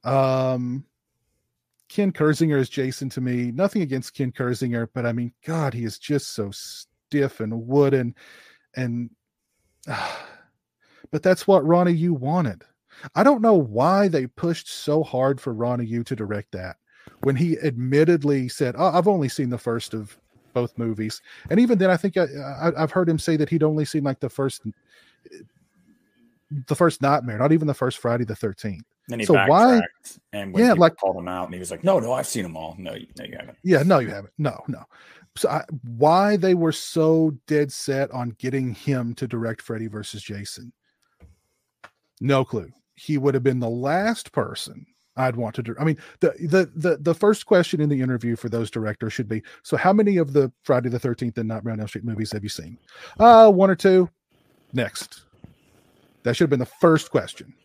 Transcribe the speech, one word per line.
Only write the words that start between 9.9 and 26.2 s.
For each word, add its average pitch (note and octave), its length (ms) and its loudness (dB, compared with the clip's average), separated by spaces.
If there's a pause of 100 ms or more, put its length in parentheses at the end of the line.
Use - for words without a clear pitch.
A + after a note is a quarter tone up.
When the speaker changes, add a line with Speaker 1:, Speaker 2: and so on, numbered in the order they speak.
Speaker 1:
that's F#3 240 2
what F#3 180 6
Ronnie F3 280 4
Yu E3+ 200 0
wanted. C3+ 500 -2 (500)
I G3 100 0
don't C4 180 4
know A3 140 6
why D#3 520 2
they C#3+ 200 0
pushed E3+ 420 -6
so D3+ 340 -2
hard C3 360 0
for B2+ 140 -8
Ronnie A#2+ 320 -2
Yu A#2 200 -4
to C3 100 -6
direct G#2 380 -8
that F#2 240 -12 (440)
when C3+ 140 0
he D#3+ 240 0
admittedly C#3 880 2
said, B2 300 -4
"Oh, E3+ 100 2
I've F3 200 2
only E3+ 220 0
seen C3 200 -4
the B2 80 -4
first A#2 360 -6
of G#2+ 240 -12 (360)
both A#2+ 240 -4
movies." A2 440 -6 (280)
And F3+ 100 4
even A#3+ 180 4
then, F#3 120 4
I F3+ 80 4
think G3 200 -2
I, F3+ 60 2
I, C#3 600 -4
I've D#3 80 -2
heard F3+ 180 0
him D#3+ 100 0
say E3 180 0
that D3 120 0
he'd D#3 140 2
only D3+ 220 2
seen, C#3+ 180 -4
like, C3+ 180 -4
the B2+ 80 -6
first, - 340 -6 (2000)